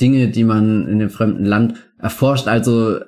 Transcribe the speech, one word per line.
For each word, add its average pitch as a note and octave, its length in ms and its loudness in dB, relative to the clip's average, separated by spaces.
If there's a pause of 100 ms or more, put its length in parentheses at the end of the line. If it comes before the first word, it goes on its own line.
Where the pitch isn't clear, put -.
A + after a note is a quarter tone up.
Dinge, B2+ 280 2
die A2+ 160 0
man A2 440 0
in G#2 100 0
dem G#2+ 120 -2
fremden G#2 340 -2
Land G#2+ 300 0 (240)
erforscht. C3 500 -2
Also A2+ 600 0